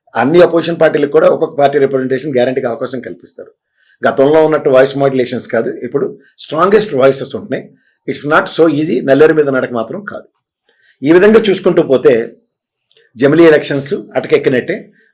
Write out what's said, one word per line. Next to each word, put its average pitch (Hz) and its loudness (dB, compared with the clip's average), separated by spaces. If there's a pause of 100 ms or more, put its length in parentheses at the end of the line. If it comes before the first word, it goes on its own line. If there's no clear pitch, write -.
(140)
అన్ని 143 2
అపోజిషన్ 165 0
పార్టీలకు 151 0
కూడా 160 2
ఒక్కొక్క 151 -2
పార్టీ 143 2
రిప్రజెంటేషన్ 131 -2
గ్యారంటీకి 127 -2
అవకాశం 120 -8
కల్పిస్తారు. - -18 (560)
గతంలో 147 2
ఉన్నట్టు 151 0
వాయిస్ 135 2
మాడ్యులేషన్స్ 127 -2
కాదు, 113 -4
ఇప్పుడు - -8 (200)
స్ట్రాంగెస్ట్ 185 -2
వాయిసెస్ 131 0
ఉంటున్నాయి. 113 -10 (440)
It's 135 -6
not 185 2 (140)
so 160 4
easy. 151 -2 (100)
నల్లేరు 151 4
మీద 151 0
నడక 127 -4
మాత్రం 123 -8
కాదు. - -16 (760)
ఈ 143 2
విధంగా 208 6
చూసుకుంటూ 175 0
పోతే 123 2 (840)
జమిలీ 143 4
ఎలక్షన్స్ 147 2 (220)
అటకెక్కినట్టే. 139 -2 (380)